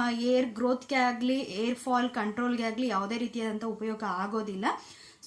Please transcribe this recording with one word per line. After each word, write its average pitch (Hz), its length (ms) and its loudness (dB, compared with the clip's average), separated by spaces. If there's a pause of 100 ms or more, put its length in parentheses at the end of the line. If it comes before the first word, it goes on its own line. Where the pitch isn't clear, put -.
(120)
ಏರ್ 247 340 4
ಗ್ರೋತ್‌ಗೆ 247 500 0
ಆಗ್ಲಿ, 247 440 4
ಏರ್ 233 380 -2
ಫಾಲ್ 247 320 2
ಕಂಟ್ರೋಲ್‌ಗೆ 240 540 0
ಆಗ್ಲಿ 226 240 0
ಯಾವುದೇ 202 300 0
ರೀತಿಯಾದಂಥ 220 480 -2
ಉಪಯೋಗ 220 420 -4
ಆಗೋದಿಲ್ಲ. 202 580 -2 (600)